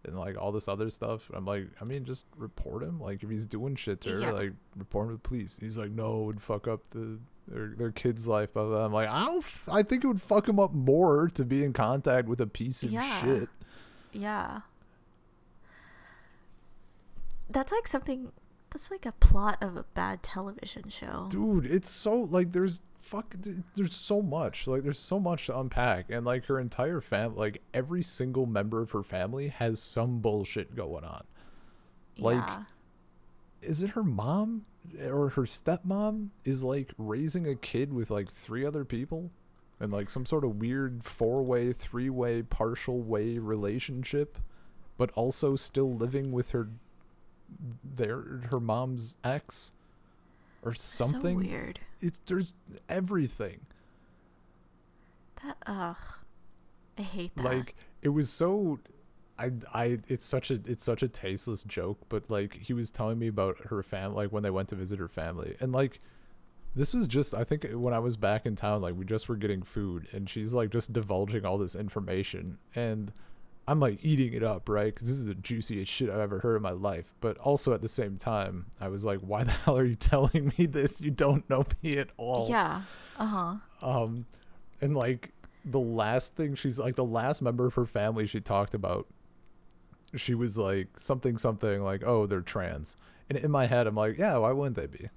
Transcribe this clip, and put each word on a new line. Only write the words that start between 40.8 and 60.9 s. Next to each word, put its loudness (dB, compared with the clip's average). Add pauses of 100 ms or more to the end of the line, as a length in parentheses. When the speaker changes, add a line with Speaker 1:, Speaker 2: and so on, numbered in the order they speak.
Speaker 1:
four-way, 2
three-way, -2
partial -2
way 0
relationship, -2 (640)
but 2
also 2
still 0
living -2
with 0
her, 0 (1160)
their, -4
her 2
mom's -2
ex? -4 (960)
Or -4
something. 0
Speaker 2:
So 0
weird. -8 (200)
Speaker 1:
It's, -4
there's -2 (360)
everything. -2 (1800)
Speaker 2:
That, -10 (100)
ugh. -4 (1040)
I -8
hate -6
that. -4
Speaker 1:
Like, -2 (260)
it 4
was 2
so, 2 (580)
I, -2 (200)
I, 2 (100)
it's -2
such -2
a, 0
it's -4
such 2